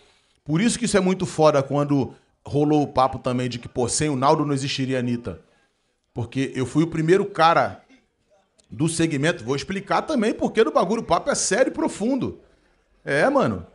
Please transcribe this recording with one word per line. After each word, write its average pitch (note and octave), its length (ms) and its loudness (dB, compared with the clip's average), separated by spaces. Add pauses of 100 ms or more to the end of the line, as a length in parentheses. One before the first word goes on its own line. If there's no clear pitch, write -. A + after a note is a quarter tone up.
(440)
Por D#3 160 0
isso A#3 180 0
que A#3+ 60 -4
isso G3 120 0
é F#3+ 40 4
muito F#3 240 0
foda D3 380 4
quando C#3+ 500 0 (320)
rolou D3 380 2
o C3+ 40 0
papo C3 320 2
também B2+ 300 -2
de B2 100 -8
que, - 100 -14
pô, A#2+ 200 -2
sem D#3 220 -2
o C#3+ 40 -2
Naldo D3 300 2
não C#3+ 100 -2
existiria C3 440 -2
a - 20 -2
Anitta. A#2+ 400 -4 (720)
Porque B2 420 -6
eu B2+ 120 -2
fui D3+ 180 2
o - 20 2
primeiro E3 380 2
cara D#3+ 560 2 (880)
do C#3+ 200 -2
segmento. D#3+ 560 -2
Vou B2+ 120 -2
explicar F#3+ 460 -4
também A#3 320 -2
porque A3 300 0
no D#4 80 0
bagulho A3 280 0
o - 40 -8
papo E3 260 0
é A#3 60 0
sério A3+ 340 2
e - 40 -4
profundo. B3 680 -2 (640)
É, D3+ 260 2
mano. B2+ 340 0 (100)